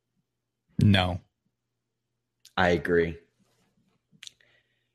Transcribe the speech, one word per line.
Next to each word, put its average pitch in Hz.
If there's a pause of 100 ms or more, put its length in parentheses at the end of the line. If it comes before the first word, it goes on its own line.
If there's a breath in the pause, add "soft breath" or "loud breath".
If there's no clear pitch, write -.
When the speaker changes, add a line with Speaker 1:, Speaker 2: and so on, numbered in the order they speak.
(800)
Speaker 1:
No. 90 (1400)
Speaker 2:
I 92
agree. 85 (1800)